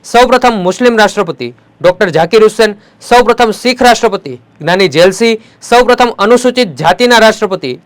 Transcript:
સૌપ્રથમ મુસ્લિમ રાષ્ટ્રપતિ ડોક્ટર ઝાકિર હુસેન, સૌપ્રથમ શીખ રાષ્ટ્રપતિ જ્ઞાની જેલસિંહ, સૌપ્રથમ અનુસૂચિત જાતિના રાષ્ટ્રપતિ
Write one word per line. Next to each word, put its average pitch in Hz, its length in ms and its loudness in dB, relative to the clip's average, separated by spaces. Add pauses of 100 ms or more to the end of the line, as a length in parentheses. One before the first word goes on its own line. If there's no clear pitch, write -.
(120)
સૌપ્રથમ 247 540 2
મુસ્લિમ 226 340 0
રાષ્ટ્રપતિ 170 480 -4 (320)
ડોક્ટર 180 360 0
ઝાકિર 175 300 2
હુસેન, 214 300 0 (320)
સૌપ્રથમ 240 420 2 (120)
શીખ 247 200 -2
રાષ્ટ્રપતિ 202 540 0 (240)
જ્ઞાની 180 360 0
જેલસિંહ, 208 460 0 (280)
સૌપ્રથમ 240 440 2 (120)
અનુસૂચિત 240 560 0
જાતિના 233 440 2
રાષ્ટ્રપતિ 190 460 -4 (140)